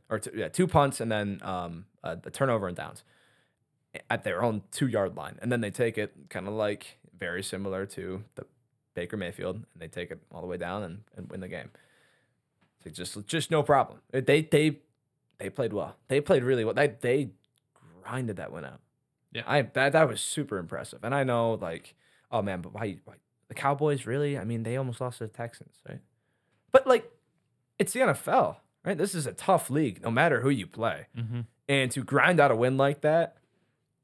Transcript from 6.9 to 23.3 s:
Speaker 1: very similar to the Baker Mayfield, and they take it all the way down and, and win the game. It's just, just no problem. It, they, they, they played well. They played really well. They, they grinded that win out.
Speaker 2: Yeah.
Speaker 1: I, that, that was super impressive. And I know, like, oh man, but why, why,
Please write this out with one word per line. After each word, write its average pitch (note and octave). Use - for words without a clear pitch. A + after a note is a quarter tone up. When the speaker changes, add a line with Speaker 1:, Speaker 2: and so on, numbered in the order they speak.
Speaker 1:
very F2+
similar F#2+
to F#2
the -
Baker F2
Mayfield, F#2
and A#2
they -
take -
it -
all E2+
the F2+
way F2+
down F2+
and, F2+
and F2+
win F#2+
the F#2
game. E2+
It's D#2+
just, F2+
just -
no D3+
problem. C#3
It, B2+
they, D3+
they, D#3
they -
played A2+
well. F2+
They C#3
played C#3
really B2
well. G#2+
They, C#3+
they B2+
grinded A#2+
that C2
win D2+
out. C2
Speaker 2:
Yeah. A2+
Speaker 1:
I, C#3+
that, C3+
that D#3
was G#2+
super C#3+
impressive. D#2+
And A#2
I C#3
know, A#2
like, E2+
oh A2+
man, F#2+
but -
why, G#2
why, -